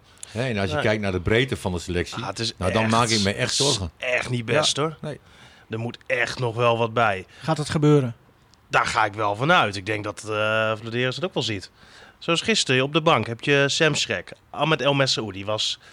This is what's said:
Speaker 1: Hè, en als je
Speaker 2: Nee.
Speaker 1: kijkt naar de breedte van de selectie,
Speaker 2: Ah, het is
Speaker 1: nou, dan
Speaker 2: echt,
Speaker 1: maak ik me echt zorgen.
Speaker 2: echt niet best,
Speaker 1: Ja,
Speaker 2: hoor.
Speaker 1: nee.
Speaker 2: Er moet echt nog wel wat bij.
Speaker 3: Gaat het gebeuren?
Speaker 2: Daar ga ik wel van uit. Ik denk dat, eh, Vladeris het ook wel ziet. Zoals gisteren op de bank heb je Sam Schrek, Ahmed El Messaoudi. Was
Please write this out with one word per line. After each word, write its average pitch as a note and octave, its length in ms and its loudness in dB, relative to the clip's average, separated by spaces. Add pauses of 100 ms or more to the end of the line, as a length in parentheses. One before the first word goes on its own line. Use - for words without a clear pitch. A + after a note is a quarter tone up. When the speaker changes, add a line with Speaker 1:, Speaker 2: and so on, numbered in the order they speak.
(300)
Speaker 1:
Hè, A2+ 180 -4
en A2+ 100 -4
als G2 100 0
je D3 60 -4
Speaker 2:
Nee. C#3+ 100 -2
Speaker 1:
kijkt G#2+ 180 0
naar G2 100 -2
de F#2 80 0
breedte G#2+ 360 2
van F#2 160 -4
de F2 60 -2
selectie, F2 440 -4
Speaker 2:
Ah, F#2+ 60 -8
het G2 100 -8
is A2+ 180 -4
Speaker 1:
nou, F#2 160 -2
dan A2 100 2
Speaker 2:
echt, A2 80 0
Speaker 1:
maak A2+ 180 4
ik A2 140 2
me G2 100 2
echt B2 220 -2
zorgen. A#2 440 0
Speaker 2:
echt B2 320 -2
niet B2 140 -2
best, A#2 320 0
Speaker 1:
Ja, C3+ 60 0
Speaker 2:
hoor. D#3 180 -4
Speaker 1:
nee. D3+ 200 -10 (500)
Speaker 2:
Er A2 80 -6
moet A#2+ 280 -6
echt B2 320 -2
nog A#2+ 160 -2
wel A#2 240 4
wat A2+ 160 0
bij. G#2 320 2 (160)
Speaker 3:
Gaat D#3+ 160 0
het D3+ 100 -4
gebeuren? D3 460 4 (540)
Speaker 2:
Daar B2+ 180 2
ga A2+ 180 2
ik G#2 100 -2
wel G#2 220 -2
van C3+ 160 2
uit. A#2 240 4
Ik F#2+ 100 -8
denk G#2 180 -4
dat, G#2 260 -10
eh, A2 500 0
Vladeris A#2+ 340 -2
het C#3 100 -8
ook F#3+ 100 -6
wel D#3+ 80 -2
ziet. G#2+ 280 -6 (480)
Zoals E3 220 -2
gisteren C#3 440 2
op C#3+ 80 -4
de D#3+ 80 2
bank D#3 260 4
heb A#2 140 -8
je C#3+ 260 2
Sam D3+ 280 2
Schrek, - 380 -4 (180)
Ahmed D3+ 300 0
El C#3 140 2
Messaoudi. A2+ 500 0
Was G#2+ 340 -4 (140)